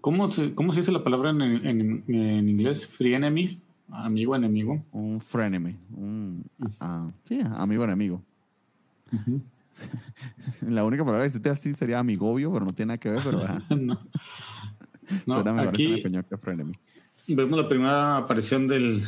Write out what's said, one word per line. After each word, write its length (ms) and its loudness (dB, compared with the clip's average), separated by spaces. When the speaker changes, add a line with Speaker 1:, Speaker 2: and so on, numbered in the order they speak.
Speaker 1:
¿Cómo 280 2
se, 260 0
cómo 180 2
se 80 2
dice 120 2
la 120 0
palabra 260 2
en, 120 0
en, 680 0
en 400 2
inglés? 400 2
Frenemy, 720 2
amigo, 440 0
enemigo. 580 0
Speaker 2:
Un 280 -4
frenemy, 560 -2
un, 500 -8
Speaker 1:
Ujú. 220 -6
Speaker 2:
ah, 300 -6
sí, 140 -4
amigo, 280 0
enemigo. 380 0
Speaker 1:
Ujú. 280 -2
Speaker 2:
<laughs> 600 -12
La 220 0
única 200 0
palabra 180 2
que 60 2
existe 220 -2
así 240 -2
sería 260 0
amigobio, 520 0
pero 120 0
no 80 -2
tiene 160 -2
nada 100 -4
que 120 -4
ver, 140 0
pero, 200 0
ajá. 220 -4
Speaker 1:
<laughs> 100 2
No. 220 0
No, 120 0
Speaker 2:
Suena 180 2
mejor 200 2
Speaker 1:
aquí 120 4
Speaker 2:
en 80 2
español 340 -2
que 80 -8
frenemy. 360 -6
Speaker 1:
vemos 300 2
la 100 2
primera 500 4
aparición 500 2
del, 400 2